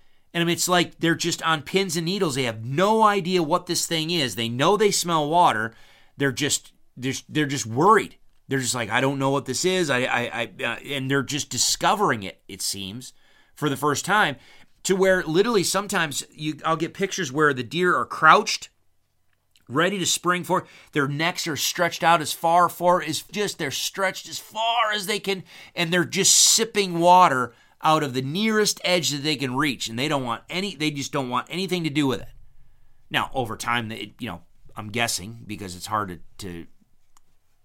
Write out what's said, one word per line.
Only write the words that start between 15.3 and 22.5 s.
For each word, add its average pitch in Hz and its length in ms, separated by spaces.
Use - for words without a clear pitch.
sometimes 190 680
you, 151 340
I'll 160 120
get 160 180
pictures 190 380
where 147 200
the 123 120
deer 165 320
are 123 100
crouched, - 640
ready 175 300
to 165 80
spring 175 380
forward. 175 240
Their 143 160
necks 165 400
are 147 80
stretched - 480
out 165 160
as 151 120
far 170 360